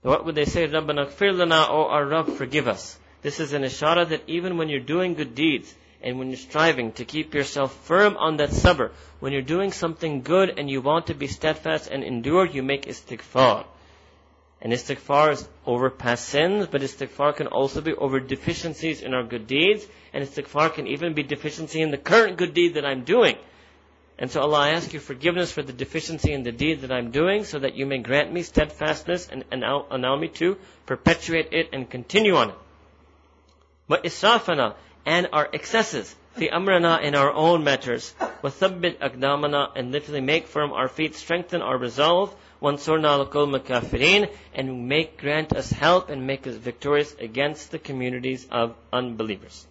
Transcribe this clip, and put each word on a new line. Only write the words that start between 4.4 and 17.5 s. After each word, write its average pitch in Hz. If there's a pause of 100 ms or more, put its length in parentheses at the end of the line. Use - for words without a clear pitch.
when 160
you're 139
doing 170
good 143
deeds 143 (280)
and 127
when 131
you're 131
striving 147
to 120
keep 156
yourself 139 (120)
firm 202
on 156
that 147
sabr, 147 (280)
when 135
you're 139
doing 175
something 160
good 175
and 143
you 135
want 156
to 170
be 139
steadfast 156
and 139
endure, 131
you 151
make 139
istighfar. 123 (960)
And 113
istighfar 139
is - (180)
over 127
past 123
sins, 180
but 139
istighfar 143
can 151
also 135